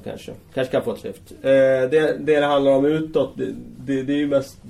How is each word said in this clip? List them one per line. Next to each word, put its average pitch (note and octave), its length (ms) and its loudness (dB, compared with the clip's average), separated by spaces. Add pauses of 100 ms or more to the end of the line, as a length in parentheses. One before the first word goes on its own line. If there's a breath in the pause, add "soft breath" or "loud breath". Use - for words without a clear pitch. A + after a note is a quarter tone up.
kanske. - 280 -12 (220)
Kanske C3 180 -4
kan C3 100 0
få A2+ 100 -4
ett - 120 -12
lyft. - 280 -14 (100)
Eh, - 0 -
det, C3+ 480 4
det D3 500 2
det D3 60 2
handlar C#3 260 4
om C3+ 120 4
utåt, D#3 520 0
det, C3 100 -4 (400)
det, C3+ 160 -2
det C3+ 100 -4
är C#3+ 60 0
ju D3 100 0
mest C3+ 300 -2 (120)